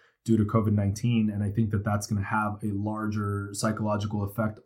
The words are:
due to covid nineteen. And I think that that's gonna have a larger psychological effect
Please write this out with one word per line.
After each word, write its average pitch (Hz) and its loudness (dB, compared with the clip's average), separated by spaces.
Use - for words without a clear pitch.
due 113 4
to 104 4
covid 107 2
nineteen. 107 2
And 101 -2
I 101 0
think 104 0
that 101 0
that's 104 -2
gonna 101 0
have 107 -2
a 110 -4
larger 104 -2
psychological 107 -2
effect 107 -2